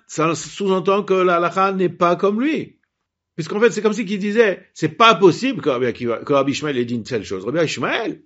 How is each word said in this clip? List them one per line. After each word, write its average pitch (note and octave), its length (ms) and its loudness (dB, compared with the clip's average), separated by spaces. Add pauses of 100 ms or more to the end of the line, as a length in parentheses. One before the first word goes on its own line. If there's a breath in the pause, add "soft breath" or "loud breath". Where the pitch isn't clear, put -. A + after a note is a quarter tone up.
ça D#3+ 280 -2
sous-entend F#3+ 680 -2
que F#3+ 100 0
la F3+ 220 2
halacha F#3 380 0
n'est F#3 160 0
pas F3 260 0
comme G3+ 240 0
lui. C4+ 400 -4 (560)
Puisqu'en F3 240 -6
fait, A3+ 120 4
c'est G#3 100 -6
comme G#3+ 120 2
si A3 120 -4
qu'il G3 140 -4
disait, G#3 540 0
c'est D#3+ 160 -2
pas A3+ 260 6
possible F#3 460 2
que D3+ 80 -2
Rabbi B2 180 0
Akiva, A#2 300 -4
que - 160 -4
Rabbi C#3 180 2
Ishmael D3 260 -4
ait B2 80 0
dit A#2+ 100 -6
une A2+ 80 -6
telle G#2+ 200 -6
chose. F#2 220 -8
Rabbi D#3 180 0
Ishmael, F3+ 640 -4